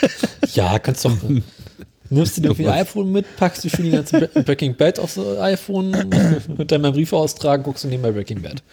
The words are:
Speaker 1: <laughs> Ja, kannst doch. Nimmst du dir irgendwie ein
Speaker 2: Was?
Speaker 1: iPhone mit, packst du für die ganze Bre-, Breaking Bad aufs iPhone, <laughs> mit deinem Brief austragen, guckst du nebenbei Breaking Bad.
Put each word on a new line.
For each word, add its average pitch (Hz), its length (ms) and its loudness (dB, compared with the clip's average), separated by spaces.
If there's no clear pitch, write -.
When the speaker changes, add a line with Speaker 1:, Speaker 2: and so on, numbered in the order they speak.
Speaker 1:
<laughs> - 420 -4
Ja, 95 240 2
kannst - 260 -2
doch. 123 80 4
Nimmst 151 300 2
du - 20 -2
dir 151 80 4
irgendwie - 200 0
ein - 40 4
Speaker 2:
Was? 175 160 0
Speaker 1:
iPhone 196 240 -2
mit, 202 240 -2
packst - 260 0
du 180 60 -6
für 175 140 -2
die 165 80 0
ganze 151 300 2
Bre-, - 220 2
Breaking 135 320 0
Bad 156 240 2
aufs - 200 -6
iPhone, 190 720 -2
<laughs> 180 680 0
mit 156 160 -2
deinem 147 220 4
Brief 156 180 0
austragen, 147 500 0
guckst 135 220 -8
du 139 40 -6
nebenbei 127 240 -2
Breaking 101 280 -6
Bad. 82 220 -10